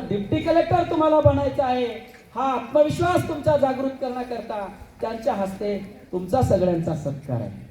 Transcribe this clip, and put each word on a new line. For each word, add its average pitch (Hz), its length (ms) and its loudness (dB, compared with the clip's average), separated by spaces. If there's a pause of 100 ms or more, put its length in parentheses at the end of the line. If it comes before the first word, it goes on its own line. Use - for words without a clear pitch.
डिप्टी 208 280 -2
कलेक्टर 330 540 2
तुम्हाला 311 300 4
बनायचं 277 440 4
आहे. 254 220 0 (480)
हा 262 180 -2
आत्मविश्वास 302 760 2
तुमचा 302 280 2
जागृत 269 340 0 (100)
करण्याकरता 233 720 -8 (280)
त्यांच्या 226 320 -4
हस्ते 196 680 -6 (120)
तुमचा 185 300 0
सगळ्यांचा 175 520 2
सत्कार 131 460 -6
आहे. 98 300 -10